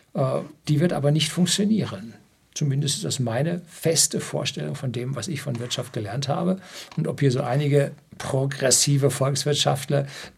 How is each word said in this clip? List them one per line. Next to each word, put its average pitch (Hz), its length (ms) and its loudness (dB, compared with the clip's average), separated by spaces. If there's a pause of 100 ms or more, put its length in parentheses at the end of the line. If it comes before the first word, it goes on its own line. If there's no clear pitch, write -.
(140)
Äh, 131 260 0 (280)
die 147 100 4
wird 175 140 2
aber 143 180 2
nicht 156 200 2
funktionieren. 165 840 0 (400)
Zumindest 139 440 0
ist 160 60 -6
das - 140 -2
meine 139 500 0
feste - 520 0
Vorstellung 147 560 -4
von 131 160 -6
dem, 123 240 -4
was 113 120 -6
ich 139 140 -4
von 123 160 -4
Wirtschaft 123 340 -6
gelernt 117 360 -4
habe. 175 320 0 (360)
Und 160 120 0
ob 151 120 -4
hier 139 120 6
so 131 100 0
einige 139 480 2 (280)
progressive 135 920 2
Volkswirtschaftler 139 960 0 (320)